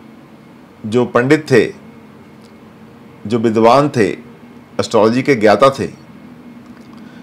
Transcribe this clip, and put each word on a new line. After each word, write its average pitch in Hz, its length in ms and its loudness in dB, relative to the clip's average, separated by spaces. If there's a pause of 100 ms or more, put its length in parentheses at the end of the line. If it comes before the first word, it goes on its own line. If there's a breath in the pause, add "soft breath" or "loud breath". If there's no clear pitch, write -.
(840)
जो 117 220 -2
पंडित 131 460 0
थे, 110 120 4 (1600)
जो 113 120 -4
विद्वान 117 500 2
थे, 123 160 0
एस्ट्रोलॉजी - 1160 -4
के 139 120 0
ज्ञाता 107 340 2
थे, 113 160 -6 (1400 loud breath)